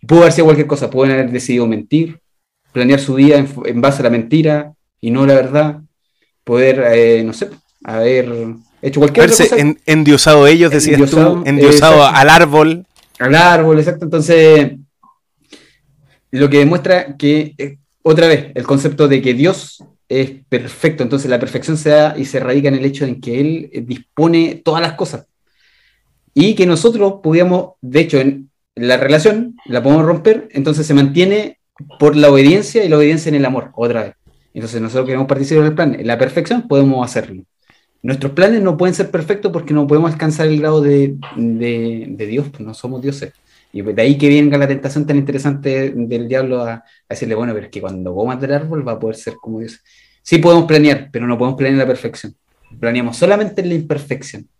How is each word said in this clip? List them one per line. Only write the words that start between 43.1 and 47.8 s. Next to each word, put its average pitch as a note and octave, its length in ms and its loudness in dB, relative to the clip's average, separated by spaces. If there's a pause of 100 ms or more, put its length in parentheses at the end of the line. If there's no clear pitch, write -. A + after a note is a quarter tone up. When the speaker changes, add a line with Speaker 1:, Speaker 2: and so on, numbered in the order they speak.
Speaker 1:
Y G2 80 -10
de G#2 200 -4
ahí C#3 160 2
que C#3+ 100 2
venga D3 300 2
la C#3 100 0
tentación C#3 380 -6
tan D3 120 -2
interesante C#3 760 -4
del A#2+ 340 -8
diablo B2+ 340 -4
a, A2+ 100 -8
a A#2 120 -16 (240)
decirle, A2+ 260 -8
bueno, A#2 200 -6
pero G2+ 120 -10
es - 60 -20
que G2+ 80 -14